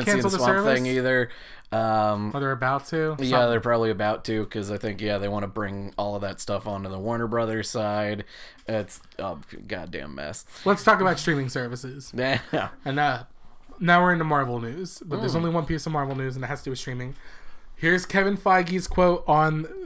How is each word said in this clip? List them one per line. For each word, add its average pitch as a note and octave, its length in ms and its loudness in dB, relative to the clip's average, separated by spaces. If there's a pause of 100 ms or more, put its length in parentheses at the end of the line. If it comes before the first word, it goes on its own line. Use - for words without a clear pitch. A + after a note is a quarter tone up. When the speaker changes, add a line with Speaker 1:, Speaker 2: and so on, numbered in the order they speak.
Speaker 1:
seen G#3 80 4
Speaker 2:
cancel G3 160 2
Speaker 1:
the F#3+ 80 0
Speaker 2:
the B2+ 60 2
Speaker 1:
Swamp F#3+ 160 6
Speaker 2:
service? C3 200 4
Speaker 1:
Thing B2+ 60 0
either. B2+ 440 2 (420)
Um, G#2+ 640 2
Speaker 2:
Or C#3 40 -4
they're C#3 120 0
about C3+ 360 0
to? D#3 320 -2
Speaker 1:
yeah, C3 100 0
Speaker 2:
Something. B2 200 6
Speaker 1:
they're A#2 100 4
probably A#2 300 2
about G#2+ 360 0
to, G#2+ 200 0
'cause G#2 240 -6
I G2+ 80 -2
think, G2 240 -6
yeah, G#2 160 0
they G2 100 -2
wanna G2+ 200 -2
bring G2+ 500 -6
all G#2 180 -2
of G2 60 -6
that F#2+ 180 -6
stuff G2+ 280 -4
onto G2 220 -6
the F#2+ 100 -8
Warner A#2 280 -2
Brothers A2 420 0
side. G#2 560 -2 (420)
It's G#2+ 340 -4 (160)
a F2+ 200 -6 (300)
goddamn E2+ 480 -8
mess. D2 300 -10 (200)
Speaker 2:
Let's G3 180 2
talk G3+ 180 6
about F3 180 2
streaming C#3 300 0
services. B2+ 640 -8
Speaker 1:
<laughs> - 20 -10
Yeah. B2+ 540 0 (160)
Speaker 2:
And, C#3 140 -2
uh, C3 240 0 (560)
now F3 240 8
we're F3+ 100 6
into E3 120 0
Marvel C3+ 340 2
news, C#3+ 440 -8
but D#3 160 -4
there's B2+ 140 0
Speaker 1:
Mm. E3 40 2
Speaker 2:
only E3+ 120 2
one E3 160 0
piece D#3+ 220 -2
of D#3+ 40 -2
Marvel C#3 240 -2
news, C3 200 -4
and C3 100 -6
it - 40 -4
has C#3 100 -6
to - 60 -12
do C#3 60 -6
with B2+ 80 -6
streaming. B2+ 360 -8 (600)
Here's F3+ 300 2
Kevin G3 320 2
Feige's F#3 500 2
quote F3 380 4
on D#3 400 4 (200)